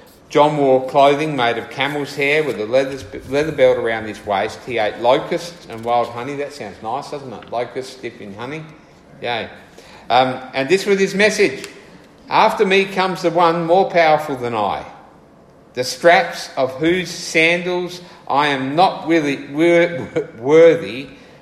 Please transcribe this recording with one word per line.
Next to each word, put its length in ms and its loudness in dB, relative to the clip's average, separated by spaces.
John 300 2
wore 300 2
clothing 460 4
made 240 0
of 120 -10
camel's 440 -4
hair 300 0
with 160 -4
a 60 -6
leather, 380 -2
leather 220 -2
belt 280 4
around 260 -4
his 200 -12
waist. 400 -2
He 140 -6
ate 200 -2
locusts 680 -2
and 180 -14
wild 260 0
honey. 260 -10
That 160 -8
sounds 280 -14
nice, 300 -8
doesn't 220 -12
it? 180 -16
Locusts 460 -8
dipped 240 -14
in 140 -16
honey. 280 -12
Yay. 300 -6
Um, 320 2
and 140 -2
this 180 2
was 140 2
his 160 0
message. 500 0
"After 360 2
me 200 2
comes 380 -4
the 80 2
one 360 2
more 240 2
powerful 460 2
than 180 -6
I, 300 -2
the 80 -4
straps 760 2
of 180 -2
whose 360 -2
sandals 920 -2
I 220 2
am 280 -2
not 320 2
really 380 0
wor-, 840 0
worthy 720 4